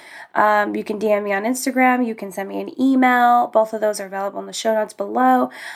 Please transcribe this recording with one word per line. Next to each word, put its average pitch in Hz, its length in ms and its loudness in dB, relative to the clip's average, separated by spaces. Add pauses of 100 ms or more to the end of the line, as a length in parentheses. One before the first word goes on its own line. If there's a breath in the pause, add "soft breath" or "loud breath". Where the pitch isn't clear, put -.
(340 loud breath)
Um, 208 400 2
you 214 100 -4
can 208 140 -6
D 214 120 0
M 208 140 2
me 202 80 -2
on 196 120 -2
Instagram. 254 640 0
You 220 80 -6
can 196 180 -12
send 196 160 -8
me 196 120 -8
an 202 200 -10
email. 247 680 4
Both 220 240 0
of 214 80 -6
those 208 200 -2
are 196 60 -10
available 196 340 -6
in 196 60 -12
the 196 60 -16
show 220 220 -2
notes 214 200 -2
below. 254 560 2 (260 loud breath)